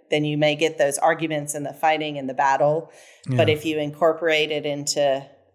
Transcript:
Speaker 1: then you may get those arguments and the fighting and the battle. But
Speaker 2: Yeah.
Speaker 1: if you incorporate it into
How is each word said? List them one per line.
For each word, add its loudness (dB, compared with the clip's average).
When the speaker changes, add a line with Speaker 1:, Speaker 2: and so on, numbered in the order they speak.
Speaker 1:
then 2
you -2
may 2
get 0
those 0
arguments -2
and -6
the -8
fighting -2
and -6
the -8
battle. 2
But 2
Speaker 2:
Yeah. 2
Speaker 1:
if -10
you -2
incorporate 0
it -4
into -2